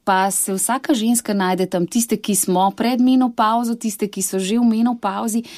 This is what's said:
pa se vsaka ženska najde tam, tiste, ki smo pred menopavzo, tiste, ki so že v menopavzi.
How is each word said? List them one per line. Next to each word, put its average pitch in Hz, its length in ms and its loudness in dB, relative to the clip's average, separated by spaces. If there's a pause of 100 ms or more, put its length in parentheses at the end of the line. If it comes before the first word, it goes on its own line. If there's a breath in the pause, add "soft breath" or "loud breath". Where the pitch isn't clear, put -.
pa 190 240 2
se 190 220 -4
vsaka 247 420 -2
ženska 226 400 0
najde 185 320 0
tam, 180 180 -2
tiste, 226 320 -2
ki 208 180 -2
smo 185 340 2
pred 233 320 0
menopavzo, 240 720 2
tiste, 220 320 -4
ki 190 160 -6
so 190 160 -4
že 190 160 -2
v 240 100 2
menopavzi. 226 760 0 (180 loud breath)